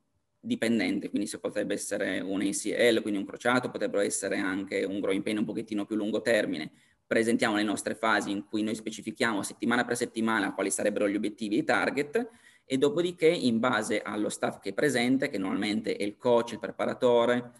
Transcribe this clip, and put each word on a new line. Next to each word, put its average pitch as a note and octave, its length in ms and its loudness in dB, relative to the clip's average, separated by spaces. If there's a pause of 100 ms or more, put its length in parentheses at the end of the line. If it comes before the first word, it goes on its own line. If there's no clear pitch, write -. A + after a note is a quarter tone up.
(440)
dipendente, A2+ 640 0
quindi G#2 200 -2
se - 100 -10
potrebbe G2+ 360 -4
essere G2+ 440 -4
un G2 220 -4
A G2 100 0
C G2+ 260 -4
L, A2+ 240 6
quindi G#2+ 200 -2
un G2 40 -6
crociato, B2 460 0
potrebbero G2+ 320 -2
essere G2 360 -2
anche G2 440 -2
un G2 160 -4
groin G2 240 0
pain G#2+ 160 -2
un G#2 60 0
pochettino G#2 420 -4
più A2+ 80 -6
lungo G#2+ 260 -2
termine. G2+ 520 0 (340)
Presentiamo A#2 480 4
le G#2 80 4
nostre G2+ 320 -2
fasi G#2+ 380 2
in G2+ 120 -4
cui G#2+ 200 -2
noi G#2+ 100 -2
specifichiamo A2 680 -4
settimana A#2+ 400 0
per A#2+ 120 -2
settimana A2 560 0
quali G2 200 -2
sarebbero G#2 360 0
gli G2+ 60 0
obiettivi G#2 400 -4
e - 40 2
i D#3 60 0
target, B2+ 640 0 (360)
e C3 120 -4
dopodiché D#3+ 520 2
in B2+ 320 4
base A2 420 0
allo G#2+ 280 -2
staff - 280 -4
che - 120 -8
è - 20 -12
presente, C3 560 2
che G#2 100 -6
normalmente G2+ 560 -2
è - 80 -4
il G2+ 140 -4
coach, A#2 360 2
il G#2+ 60 -10
preparatore, A#2+ 1000 2